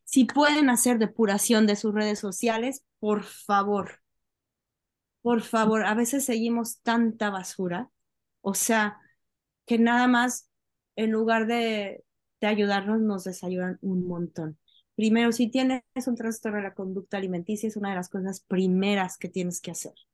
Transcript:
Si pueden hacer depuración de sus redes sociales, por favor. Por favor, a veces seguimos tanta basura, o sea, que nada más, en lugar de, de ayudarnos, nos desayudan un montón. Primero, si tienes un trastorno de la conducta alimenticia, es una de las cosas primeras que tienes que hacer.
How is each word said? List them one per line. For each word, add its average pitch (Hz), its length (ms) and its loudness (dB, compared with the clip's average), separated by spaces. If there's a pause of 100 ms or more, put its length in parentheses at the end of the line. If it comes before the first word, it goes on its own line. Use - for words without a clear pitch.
Si 254 200 4
pueden 294 460 4
hacer 240 280 2
depuración 214 680 2
de 208 100 2
sus 208 180 -2
redes 208 240 0
sociales, 226 640 -4 (160)
por 214 240 0
favor. 202 760 -2 (1200)
Por 233 200 2
favor, 220 420 2
a 208 100 0
veces 240 300 0
seguimos 233 580 -2
tanta 226 480 0
basura, 185 600 -6 (500)
o 196 140 -4
sea, 214 440 0 (680)
que 233 120 2
nada 240 300 4
más, 247 400 0 (480)
en 220 160 0
lugar 226 340 2
de, 220 580 -4 (360)
de 214 60 0
ayudarnos, 208 540 2
nos 202 240 -2
desayudan 180 580 -6
un 180 240 -2
montón. 170 520 -8 (360)
Primero, 226 380 2
si 233 180 0
tienes 262 320 0 (240)
un 240 100 -2
trastorno 220 420 -4
de 202 60 -4
la 196 100 -8
conducta 190 440 -8
alimenticia, 190 500 -4
es 214 80 -8
una 202 140 -4
de 190 60 -2
las 180 120 -6
cosas 190 320 -6
primeras 190 800 0
que 180 100 -8
tienes 180 320 -6
que - 120 -12
hacer. - 220 -12 (200)